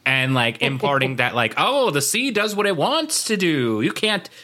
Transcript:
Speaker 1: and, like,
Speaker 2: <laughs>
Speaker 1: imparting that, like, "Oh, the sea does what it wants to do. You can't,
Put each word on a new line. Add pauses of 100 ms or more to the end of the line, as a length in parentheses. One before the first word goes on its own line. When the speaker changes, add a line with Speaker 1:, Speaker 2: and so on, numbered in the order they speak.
Speaker 1:
and,
like,
Speaker 2:
<laughs>
Speaker 1:
imparting
that,
like,
"Oh,
the
sea
does
what
it
wants
to
do.
You
can't, (160)